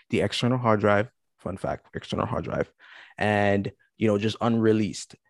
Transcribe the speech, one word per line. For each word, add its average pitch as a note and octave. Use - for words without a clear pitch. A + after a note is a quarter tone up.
the A2
external A#2+
hard A2+
drive, G#2
fun F#2
fact, -
external -
hard -
drive, -
and, G2+
you A2
know, G#2
just G#2
unreleased. A2